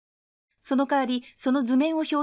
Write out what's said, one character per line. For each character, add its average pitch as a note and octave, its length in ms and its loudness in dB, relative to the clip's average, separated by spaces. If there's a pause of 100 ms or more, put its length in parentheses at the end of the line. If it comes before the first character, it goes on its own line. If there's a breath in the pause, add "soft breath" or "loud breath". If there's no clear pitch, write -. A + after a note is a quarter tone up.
(600)
そ - 140 -4
の C4+ 100 2
代 C#4 140 0
わ C4 60 0
り、 B3 180 -4 (140 loud breath)
そ B3+ 160 -2
の C#4 100 0
図 B3 140 2
面 D#4+ 180 2
を D#4+ 40 -2
表 D4+ 240 -4